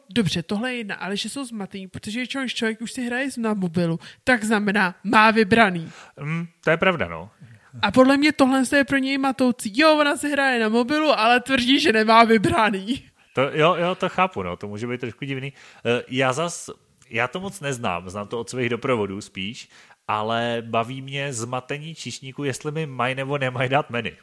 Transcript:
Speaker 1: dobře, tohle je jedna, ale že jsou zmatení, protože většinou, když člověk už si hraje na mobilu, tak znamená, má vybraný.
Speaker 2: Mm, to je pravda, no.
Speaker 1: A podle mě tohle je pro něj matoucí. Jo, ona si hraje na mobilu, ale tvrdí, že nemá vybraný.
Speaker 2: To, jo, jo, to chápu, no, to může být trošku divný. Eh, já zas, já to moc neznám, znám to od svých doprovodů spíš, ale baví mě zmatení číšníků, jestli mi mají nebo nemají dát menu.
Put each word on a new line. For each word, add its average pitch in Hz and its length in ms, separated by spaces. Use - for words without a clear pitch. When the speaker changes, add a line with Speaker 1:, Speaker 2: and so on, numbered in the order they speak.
Speaker 1:
dobře, 185 340
tohle 220 300
je 247 40
jedna, 214 180
ale 196 220
že 214 120
jsou 277 160
zmatení, 196 420
protože 214 320
většinou, 262 240
když 233 120
člověk 220 260
už 226 100
si 254 140
hraje 247 320
na 220 160
mobilu, 175 460
tak 240 200
znamená, 208 600
má 214 280
vybraný. 202 600
Speaker 2:
Mm, 165 280
to 160 60
je 165 80
pravda, 175 300
no. 85 220
Speaker 1:
A 208 100
podle 262 260
mě 294 140
tohle 262 320
je 277 80
pro 277 140
něj 269 200
matoucí. 254 580
Jo, 311 240
ona 294 180
si 294 140
hraje 269 280
na 220 100
mobilu, 247 500
ale 240 200
tvrdí, 254 400
že 302 140
nemá 226 300
vybraný. 220 800
Speaker 2:
To, 123 60
jo, 156 220
jo, 175 200
to 185 140
chápu, 185 340
no, 87 140
to 104 100
může 104 200
být 123 140
trošku 123 240
divný. 135 280
Eh, 117 220
já 131 260
zas, 165 360
já 113 180
to 185 120
moc 190 220
neznám, 113 480
znám 101 180
to 120 120
od 117 100
svých 123 200
doprovodů 107 520
spíš, - 480
ale 117 580
baví 117 360
mě 139 320
zmatení 127 640
číšníků, 131 480
jestli 143 280
mi 156 140
mají 131 300
nebo 139 220
nemají 131 320
dát 139 200
menu. 117 200